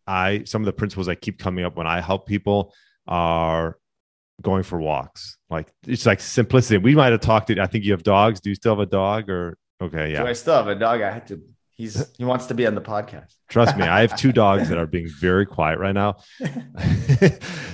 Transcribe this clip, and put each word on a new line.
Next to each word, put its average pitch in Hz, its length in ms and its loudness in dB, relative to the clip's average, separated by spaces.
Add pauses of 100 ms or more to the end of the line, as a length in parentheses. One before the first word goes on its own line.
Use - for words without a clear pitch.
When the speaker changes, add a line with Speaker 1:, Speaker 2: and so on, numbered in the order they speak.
Speaker 1:
I, 95 380 -2
some 110 180 -4
of 107 40 -2
the 95 60 -2
principles 95 340 -4
that 87 140 -4
keep - 180 -10
coming 90 260 -4
up 87 120 -6
when 82 100 -6
I 85 140 -2
help 95 260 -4
people 101 480 -2 (320)
are 82 720 -2 (640)
going 95 200 0
for 90 160 -6
walks. 73 600 -8 (100)
Like, 80 240 -8 (140)
it's, 123 180 -6
like, 101 160 2
simplicity. 120 580 2
We 117 160 4
might've 127 260 4
talked 110 280 2
to, 104 120 0
I 95 60 2
think 104 180 -4
you 101 80 2
have 87 100 -2
dogs. 104 380 2
Do 101 100 -6
you 98 60 -4
still 113 160 0
have 104 80 -2
a 101 60 0
dog 98 440 -2
or? 87 260 -6 (240)
Okay. 78 320 -6
Yeah. 73 100 -4
Speaker 2:
Do 123 60 -2
I 120 60 -4
still 160 200 0
have 113 140 2
a 101 60 -2
dog? 113 260 0
I 101 100 -2
had 113 180 -12
to, 90 120 -14 (300)
he's, 113 480 -8
he 123 60 -6
wants 123 220 -2
to 127 80 -6
be 120 120 0
on 107 80 0
the 98 80 -6
podcast. 104 520 -10 (140)
Speaker 1:
Trust 113 300 4
me, 95 60 2
I 90 180 6
have 117 120 4
two 131 180 2
dogs 98 360 4
that 85 80 -2
are 85 100 -2
Speaker 2:
<laughs> 87 120 -4
Speaker 1:
being 82 100 -6 (120)
very 92 260 2
quiet 80 320 -2
right 98 160 -2
now. 101 220 0 (240)
<laughs> - 960 0 (360)